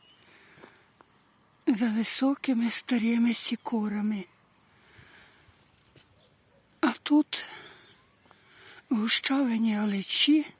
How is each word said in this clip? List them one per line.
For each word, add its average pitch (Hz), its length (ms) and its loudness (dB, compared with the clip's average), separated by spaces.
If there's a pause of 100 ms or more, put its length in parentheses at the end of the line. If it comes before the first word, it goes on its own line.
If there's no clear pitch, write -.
(1700)
за 233 220 2
високими 233 800 0
старими 233 640 0
сікорами. 208 920 -4 (2500)
А 247 100 2
тут, - 540 0 (1400)
в 262 60 2
гущавині 226 840 2
алечі 214 680 2 (140)